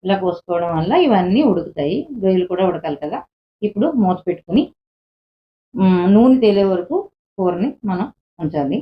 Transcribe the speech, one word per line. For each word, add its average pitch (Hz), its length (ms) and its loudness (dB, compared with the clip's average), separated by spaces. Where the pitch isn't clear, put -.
ఇలా 185 200 -2
పోసుకోవడం 175 540 -4
వల్ల 180 160 -2
ఇవన్నీ 196 420 2
ఉడుకుతాయి, 170 480 -4
రొయ్యలు 185 300 2
కూడా 180 180 -2
ఉడకాలి 160 340 -6
కదా. 156 160 -8
ఇప్పుడు 208 260 -2
మూత 180 140 0
పెట్టుకుని, 180 360 -2
మ్, 185 380 2
నూనె 254 280 6
తేలే 202 300 4
వరకు 185 260 -4
కూరని 180 320 -2
మనం 185 180 -4
ఉంచాలి. 156 380 -4